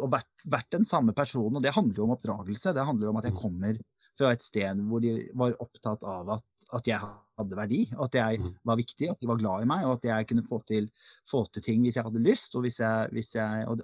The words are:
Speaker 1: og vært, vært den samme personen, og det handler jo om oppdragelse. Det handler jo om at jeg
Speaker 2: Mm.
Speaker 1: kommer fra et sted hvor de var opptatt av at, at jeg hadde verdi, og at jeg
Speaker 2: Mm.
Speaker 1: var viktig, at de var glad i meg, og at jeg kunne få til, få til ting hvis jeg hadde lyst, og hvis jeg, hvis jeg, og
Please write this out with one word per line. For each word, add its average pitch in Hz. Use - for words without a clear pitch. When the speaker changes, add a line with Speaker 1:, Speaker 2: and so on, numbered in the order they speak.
Speaker 1:
og 135
vært, 131
vært 139
den 190
samme 123
personen, 127
og 139
det 139
handler 147
jo 101
om 117
oppdragelse. 104
Det 135
handler 120
jo 107
om 110
at 110
jeg 98
Speaker 2:
Mm. 92
Speaker 1:
kommer 101
fra 131
et 120
sted 98
hvor 113
de 117
var 123
opptatt -
av 92
at, 107
at 123
jeg 107
hadde 101
verdi, 170
og 147
at 123
jeg 113
Speaker 2:
Mm. 90
Speaker 1:
var 117
viktig, 139
at 196
de -
var 117
glad 107
i -
meg, 160
og 127
at -
jeg 110
kunne 117
få 110
til, 107
få 120
til 104
ting 117
hvis 120
jeg 117
hadde 113
lyst, 208
og 123
hvis 123
jeg, 110
hvis 113
jeg, 110
og 113